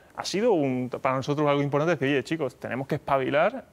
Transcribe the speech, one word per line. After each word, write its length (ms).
ha 100
sido 260
un, 380
para 260
nosotros 320
algo 140
importante, 340
decir, 180
"Oye, 120
chicos, 340
tenemos 280
que 80
espabilar 760